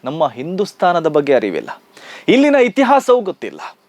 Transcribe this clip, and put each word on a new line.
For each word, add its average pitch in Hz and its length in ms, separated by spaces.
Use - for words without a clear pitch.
ನಮ್ಮ 156 240
ಹಿಂದೂಸ್ತಾನದ 175 760
ಬಗ್ಗೆ 147 280
ಅರಿವಿಲ್ಲ, 101 480
ಇಲ್ಲಿನ 277 260
ಇತಿಹಾಸವೂ 254 680
ಗೊತ್ತಿಲ್ಲ. - 580